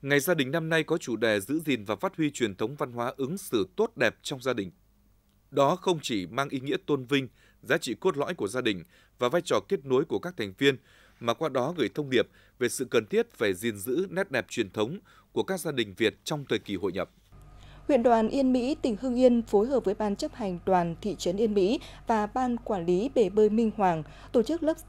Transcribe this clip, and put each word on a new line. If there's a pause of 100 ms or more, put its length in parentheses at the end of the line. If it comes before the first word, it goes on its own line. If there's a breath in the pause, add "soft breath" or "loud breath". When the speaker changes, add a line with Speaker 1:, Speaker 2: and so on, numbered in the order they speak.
Speaker 1:
Ngày
gia
đình
năm
nay
có
chủ
đề
giữ
gìn
và
phát
huy
truyền
thống
văn
hóa
ứng
xử
tốt
đẹp
trong
gia
đình. (800)
Đó
không
chỉ
mang
ý
nghĩa
tôn
vinh, (340 soft breath)
giá
trị
cốt
lõi
của
gia
đình (360 soft breath)
và
vai
trò (100)
kết
nối
của
các
thành
viên, (420 soft breath)
mà
qua
đó
gửi
thông
điệp (320 soft breath)
về
sự
cần
thiết
phải
gìn
giữ
nét
đẹp
truyền
thống (320 soft breath)
của
các
gia
đình
Việt
trong
thời
kỳ
hội
nhập. (800 loud breath)
Speaker 2:
Huyện
đoàn
Yên
Mỹ,
tỉnh
Hưng
Yên
phối
hợp
với
Ban
chấp
hành
đoàn
thị
trấn
Yên
Mỹ (280 loud breath)
và
Ban
quản
lý
bể
bơi
Minh
Hoàng (280 loud breath)
tổ
chức
lớp (120)